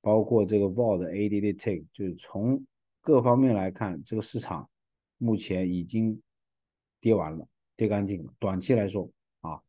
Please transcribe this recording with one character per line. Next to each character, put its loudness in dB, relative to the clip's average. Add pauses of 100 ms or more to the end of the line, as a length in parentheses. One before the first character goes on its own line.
包 4
括 2
这 2
个 4
Vault 0
的 -6
A 0
D 0
D 0
Tech， -6
就 -8
是 -6
从 -4 (340)
各 6
方 4
面 4
来 0
看， -6
这 -8
个 -4
市 -8
场 -10 (480)
目 0
前 -2
已 -2
经 -2 (800)
跌 4
完 -2
了， -14 (300)
跌 0
干 0
净 -6
了。 -16
短 -2
期 0
来 2
说 -6 (340)
啊 -10